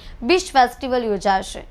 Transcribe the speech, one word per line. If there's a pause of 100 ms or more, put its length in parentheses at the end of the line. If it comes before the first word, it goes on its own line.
(220)
બીચ
ફેસ્ટિવલ
યોજાશે